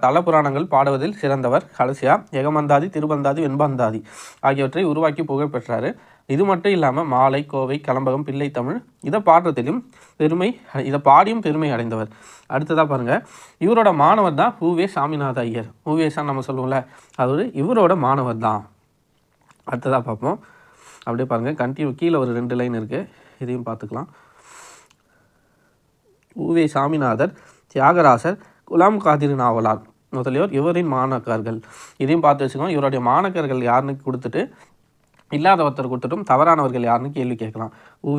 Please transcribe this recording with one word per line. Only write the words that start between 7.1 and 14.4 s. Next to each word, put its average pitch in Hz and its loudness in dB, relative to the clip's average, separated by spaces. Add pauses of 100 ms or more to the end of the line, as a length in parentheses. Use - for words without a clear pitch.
மாலை, 135 4 (120)
கோவை, 135 -2 (100)
கலம்பகம், 135 -2
பிள்ளைத்தமிழ் 139 -4 (300)
இதை 180 0 (100)
பாடுறதிலும் 165 2 (400)
பெருமை, 170 0 (400)
இதை 143 -2
பாடியும் 196 6
பெருமை 156 0
அடைந்தவர். 110 -4 (460)
அடுத்ததா 156 2
பாருங்க, 127 0 (500)
இவரோட 220 4 (140)
மாணவர் 175 4